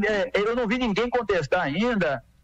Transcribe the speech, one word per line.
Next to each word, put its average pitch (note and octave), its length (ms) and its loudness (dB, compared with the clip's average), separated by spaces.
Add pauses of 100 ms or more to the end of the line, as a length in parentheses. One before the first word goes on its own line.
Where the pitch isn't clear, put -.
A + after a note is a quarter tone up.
é, G3 280 0
eu G#3 200 2
não A#3+ 140 -2
vi B3+ 100 0
ninguém A#3 320 0
contestar F3+ 520 0
ainda, E3+ 600 0 (220)